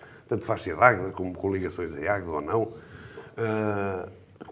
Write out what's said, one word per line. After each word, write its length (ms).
tanto 160
faz 180
ser 140
de 60
Águeda, 280
como 240
com 180
ligações 440
a 180
Águeda 160
ou 100
não, 320
ah, 720